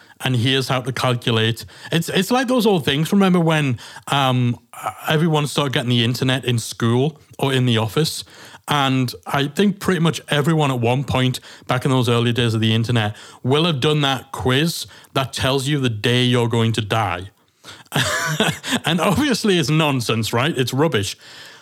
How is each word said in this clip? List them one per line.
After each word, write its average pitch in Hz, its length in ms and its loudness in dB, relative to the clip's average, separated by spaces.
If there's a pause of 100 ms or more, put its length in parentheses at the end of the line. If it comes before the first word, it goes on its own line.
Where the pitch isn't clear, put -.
(240)
and 131 140 0
here's 131 320 0
how 131 100 0
to 123 140 -6
calculate." 113 720 -2 (260)
It's, 170 160 0
it's 185 240 0
like 247 160 0
those 240 180 2
old 190 200 2
things. 151 260 0
Remember 190 280 4
when, 151 400 2 (280)
um, 127 500 2 (480)
everyone 156 420 2
started 139 260 -2
getting 123 160 -2
the 120 160 2
internet 131 400 0
in 123 120 0
school 120 600 -2 (180)
or 139 140 0
in 127 140 2
the 117 120 2
office? 110 460 -2 (420)
And 131 480 0 (140)
I 143 200 0
think 196 340 0
pretty 180 180 0
much 165 300 0
everyone 147 420 2
at 127 80 -2
one 127 240 2
point 127 380 0 (260)
back 127 160 -2
in 139 80 2
those 127 160 2
early 120 240 2
days 117 220 0
of 110 80 0
the 110 120 2
internet 110 400 0 (300)
will 147 220 2
have 156 160 0
done 151 200 2
that 135 300 -2
quiz 143 560 0 (280)
that 135 180 -4
tells 135 340 0
you 143 140 0
the 131 80 2
day 120 340 0
you're 123 240 2
going 113 240 0
to 113 100 -2
die. 98 480 -2 (640)
<laughs> 185 960 -2
And 165 160 0
obviously 208 580 2
it's 135 100 0
nonsense, 135 600 0
right? 131 260 0
It's 127 160 -2
rubbish. 135 440 0 (440)